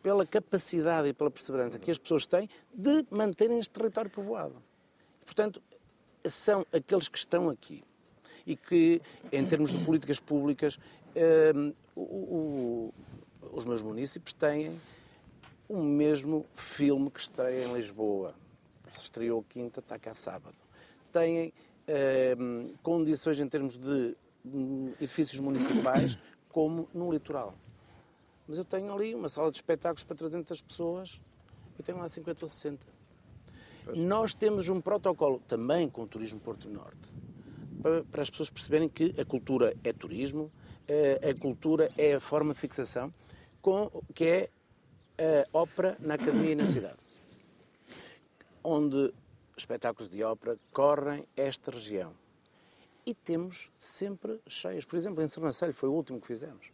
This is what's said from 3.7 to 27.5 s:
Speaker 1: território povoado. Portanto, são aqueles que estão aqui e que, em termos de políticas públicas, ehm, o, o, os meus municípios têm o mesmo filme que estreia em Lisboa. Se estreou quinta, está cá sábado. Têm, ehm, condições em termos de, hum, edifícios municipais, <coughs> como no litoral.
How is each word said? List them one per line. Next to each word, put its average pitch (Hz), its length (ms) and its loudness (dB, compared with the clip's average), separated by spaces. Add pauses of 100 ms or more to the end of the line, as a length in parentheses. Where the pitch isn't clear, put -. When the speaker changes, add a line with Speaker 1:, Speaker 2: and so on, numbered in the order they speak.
Speaker 1:
território 220 380 -2
povoado. 202 440 -6 (680)
Portanto, 214 360 -2 (640)
são 196 480 2
aqueles - 360 2
que - 100 -8
estão 175 300 2
aqui - 340 -8 (640)
e 156 120 -4
que, 170 440 6 (300)
em 135 160 2
termos 151 240 2
de 175 140 0
políticas 143 340 2
públicas, 147 580 0 (380)
ehm, 156 580 6 (220)
o, - 80 -10
o, 143 920 -4 (580)
os 123 120 -8
meus 117 180 -2
municípios 117 500 -8
têm 156 480 -2 (880)
o 202 120 -4
mesmo 147 640 2 (120)
filme 139 520 2
que - 120 -10
estreia 127 460 -2
em 123 60 -4
Lisboa. 101 640 -2 (560)
Se - 120 -14
estreou 117 460 -4
quinta, 120 300 -10
está 113 180 -14
cá 113 160 -14
sábado. - 440 -12 (560)
Têm, 165 400 2 (340)
ehm, 127 960 2
condições 160 560 2
em 143 100 0
termos 135 300 -2
de, 131 380 0 (280)
hum, 135 460 -4 (100)
edifícios 139 380 -2
municipais, 135 800 2 (160)
<coughs> - 160 -20
como 165 420 0
no 175 200 -4
litoral. 135 420 -4 (960)